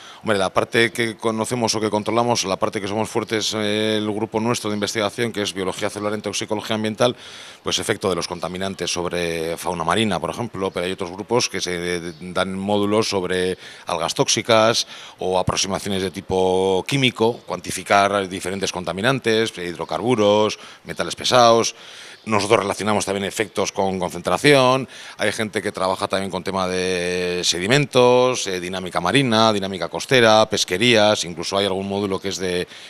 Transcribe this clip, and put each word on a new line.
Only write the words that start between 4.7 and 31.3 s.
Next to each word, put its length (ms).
investigación, 560
que 80
es 140
biología 340
celular 240
en 80
toxicología 560
ambiental, 400
pues 160
efecto 320
de 60
los 120
contaminantes 640
sobre 640
fauna 260
marina, 380
por 80
ejemplo, 420
pero 140
hay 80
otros 180
grupos 380
que 140
se 580
dan 380
módulos 500
sobre 480
algas 280
tóxicas 720
o 180
aproximaciones 640
de 80
tipo 760
químico, 600
cuantificar 840
diferentes 440
contaminantes, 840
hidrocarburos, 1000
metales 320
pesados. 580
Nosotros 340
relacionamos 460
también 180
efectos 480
con 260
concentración, 880
hay 160
gente 300
que 100
trabaja 340
también 240
con 140
tema 240
de 760
sedimentos, 1040
eh, 140
dinámica 400
marina, 540
dinámica 340
costera, 600
pesquerías, 760
incluso 320